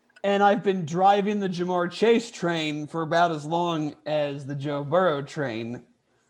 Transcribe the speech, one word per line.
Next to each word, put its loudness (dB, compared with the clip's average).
And 2
I've 4
been 0
driving 2
the -2
Ja'Marr -2
Chase 2
train -4
for -6
about 2
as -6
long -2
as -2
the -8
Joe -4
Burrow 2
train. -6